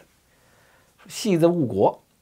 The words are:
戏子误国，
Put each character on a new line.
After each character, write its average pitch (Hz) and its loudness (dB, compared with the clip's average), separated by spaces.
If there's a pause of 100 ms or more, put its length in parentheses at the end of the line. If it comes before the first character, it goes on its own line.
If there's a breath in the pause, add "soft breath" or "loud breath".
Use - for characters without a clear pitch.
(1080)
戏 185 -2
子 165 4
误 170 0
国， 107 -2 (180)